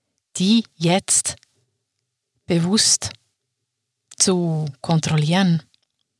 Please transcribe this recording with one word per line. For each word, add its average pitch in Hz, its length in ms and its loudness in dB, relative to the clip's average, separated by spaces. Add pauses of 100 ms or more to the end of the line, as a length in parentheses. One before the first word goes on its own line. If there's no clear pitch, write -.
(380)
die 214 280 2 (100)
jetzt - 600 -2 (1080)
bewusst 180 680 0 (1040)
zu 170 480 0 (160)
kontrollieren, 165 840 0 (560)